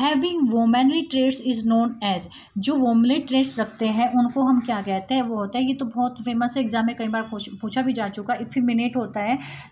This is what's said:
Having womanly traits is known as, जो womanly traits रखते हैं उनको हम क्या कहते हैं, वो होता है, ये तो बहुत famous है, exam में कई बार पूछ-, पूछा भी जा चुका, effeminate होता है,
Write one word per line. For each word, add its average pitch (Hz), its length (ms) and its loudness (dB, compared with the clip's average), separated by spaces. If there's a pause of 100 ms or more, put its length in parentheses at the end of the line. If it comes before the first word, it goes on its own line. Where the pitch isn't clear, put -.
Having 302 380 0
womanly 247 600 4 (140)
traits 262 340 2
is 226 240 0
known 233 160 4
as, 202 320 -4 (380)
जो 277 180 0
womanly 247 420 4
traits 262 420 0
रखते 220 260 -4
हैं 233 260 2
उनको 240 300 2
हम 254 180 4
क्या 220 220 -2
कहते 190 320 -2
हैं, 262 80 2
वो 226 140 -2
होता 208 220 -4
है, 262 60 2
ये 262 100 0
तो 269 100 -4
बहुत 247 380 -2
famous 240 340 -2
है, 269 60 0
exam 226 240 0
में 233 100 -2
कई 226 120 -4
बार 220 140 -2
पूछ-, 208 380 -10
पूछा 233 220 -2
भी 254 100 0
जा 214 160 -2
चुका, 208 260 -4
effeminate 240 640 0
होता 214 240 -4
है, 233 180 0 (340)